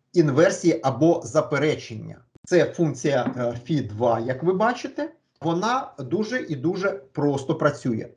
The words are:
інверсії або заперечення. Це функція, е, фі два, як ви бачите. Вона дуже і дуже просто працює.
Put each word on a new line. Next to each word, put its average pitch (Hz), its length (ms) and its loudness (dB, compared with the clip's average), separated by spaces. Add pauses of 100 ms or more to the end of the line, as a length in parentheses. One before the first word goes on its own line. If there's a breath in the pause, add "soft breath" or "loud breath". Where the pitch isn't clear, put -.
(140)
інверсії 160 720 4
або 147 400 2
заперечення. 139 960 -2 (240)
Це 170 200 4
функція, 135 720 0
е, 120 280 -2
фі 151 160 0
два, 113 380 0
як 127 240 -4
ви 180 100 2
бачите. 247 580 -2 (300)
Вона 196 580 -2
дуже 214 420 -4
і 156 140 -6
дуже 180 340 -2
просто 147 680 -2
працює. 139 600 -2